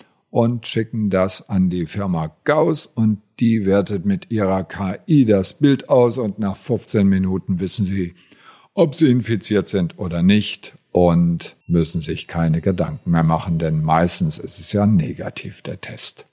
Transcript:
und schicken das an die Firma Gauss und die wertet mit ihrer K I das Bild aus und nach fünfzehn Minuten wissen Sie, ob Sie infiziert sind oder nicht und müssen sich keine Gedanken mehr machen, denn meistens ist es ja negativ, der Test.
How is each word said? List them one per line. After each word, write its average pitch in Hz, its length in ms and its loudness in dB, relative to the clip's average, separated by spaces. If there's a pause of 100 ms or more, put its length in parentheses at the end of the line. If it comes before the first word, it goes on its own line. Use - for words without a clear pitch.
(300)
und 117 340 2
schicken 110 460 -2
das 95 380 0
an 92 220 2
die 87 160 -2
Firma 85 440 -4 (140)
Gauss 156 420 0
und 107 320 0 (220)
die 113 260 2
wertet 98 380 0
mit 98 260 -2
ihrer 95 320 0
K 95 360 -8 (100)
I 147 160 6
das 101 300 2
Bild 139 340 0
aus 123 300 4
und 107 200 -4
nach 101 160 -4
fünfzehn 104 540 0
Minuten 95 500 0
wissen 95 260 -4
Sie, 92 300 -4 (600)
ob 143 200 2
Sie 151 160 4
infiziert 107 560 0
sind 90 320 -2
oder 85 240 -4
nicht 101 520 0 (160)
und 85 680 2 (100)
müssen 82 340 0
sich 78 260 -8
keine 82 340 -2
Gedanken 85 500 -2
mehr 82 120 2
machen, 80 360 0
denn 80 240 -2
meistens 80 560 0
ist - 200 -12
es - 140 -8
ja 104 140 2
negativ, - 760 -2
der - 180 -12
Test. - 520 -10